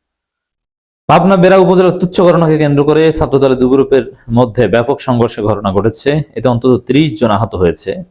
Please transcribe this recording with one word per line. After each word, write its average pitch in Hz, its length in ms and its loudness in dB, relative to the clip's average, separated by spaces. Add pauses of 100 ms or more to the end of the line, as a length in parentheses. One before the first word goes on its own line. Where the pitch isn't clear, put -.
(1080)
পাবনা 180 300 4
বেড়া 185 200 4
উপজেলার 185 340 2
তুচ্ছ 180 300 -4
ঘটনাকে 165 380 2
কেন্দ্র 143 260 0
করে 156 280 2
ছাত্রদলের 135 460 0
দু 127 100 0
গ্রুপের 131 480 0 (160)
মধ্যে 117 360 0
ব্যাপক 120 320 -2
সংঘর্ষের 117 440 -2
ঘটনা 104 280 -4
ঘটেছে, 113 500 -2 (120)
এতে 120 140 -4
অন্তত 123 380 0
ত্রিশ 139 340 0
জন 113 100 0
আহত 101 240 -4
হয়েছে। 92 560 -4